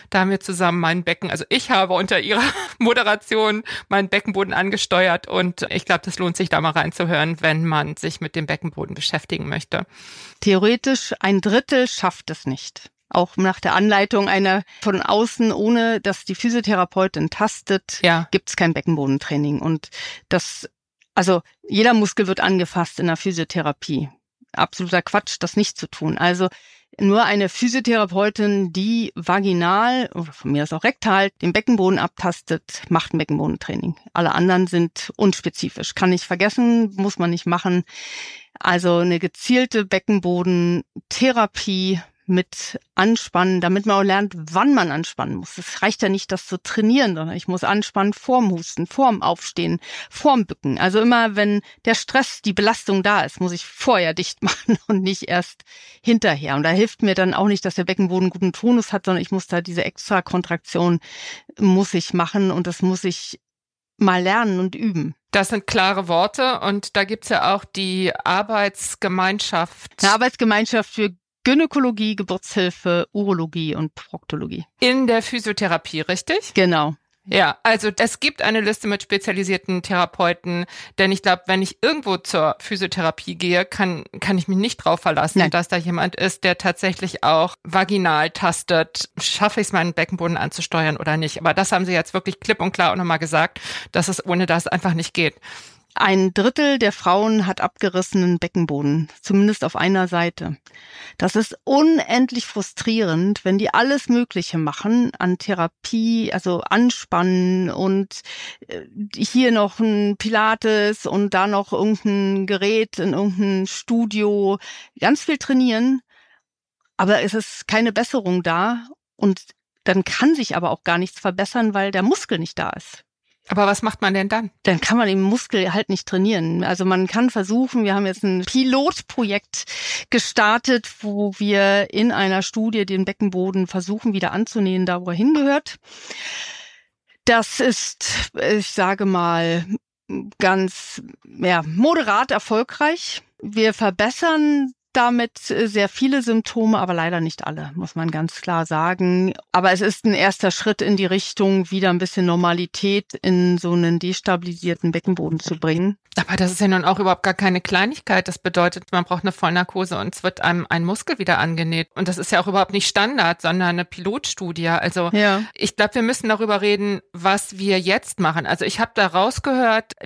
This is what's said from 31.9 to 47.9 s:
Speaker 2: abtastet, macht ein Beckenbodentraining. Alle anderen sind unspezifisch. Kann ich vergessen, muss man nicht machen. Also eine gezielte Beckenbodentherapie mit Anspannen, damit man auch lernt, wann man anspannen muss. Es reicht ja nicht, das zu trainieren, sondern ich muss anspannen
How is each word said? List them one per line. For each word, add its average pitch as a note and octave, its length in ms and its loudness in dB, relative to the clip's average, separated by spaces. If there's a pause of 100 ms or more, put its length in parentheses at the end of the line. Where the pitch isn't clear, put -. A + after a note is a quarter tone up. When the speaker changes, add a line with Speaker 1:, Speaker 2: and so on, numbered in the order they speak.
Speaker 2:
abtastet, - 880 -4
macht E3 240 0
ein E3 60 0
Beckenbodentraining. D#3 760 -4 (160)
Alle E3+ 220 0
anderen F3+ 340 4
sind E3+ 480 -2
unspezifisch. - 800 -2
Kann F3+ 160 2
ich F3+ 140 -2
vergessen, G#3+ 680 2
muss G3 240 -2
man E3+ 100 0
nicht E3+ 160 -4
machen. F3+ 380 0 (760)
Also F3 380 2
eine F3 220 2
gezielte A#3 640 0
Beckenbodentherapie F#3 2250 0 (240)
mit - 540 -2 (140)
Anspannen, F#3 640 2
damit F#3+ 280 0
man G3+ 100 4
auch G3 60 2
lernt, G3 340 0
wann F#3 380 2
man F3 160 2
anspannen - 460 -6
muss. E3 200 -14
Es - 240 -12
reicht G#3 220 0
ja G3 60 2
nicht, G3 220 -2
das F#3 140 -4
zu - 160 -8
trainieren, A3 540 2
sondern D#3+ 200 -6
ich F3 120 -8
muss F3+ 160 -2
anspannen G3+ 500 0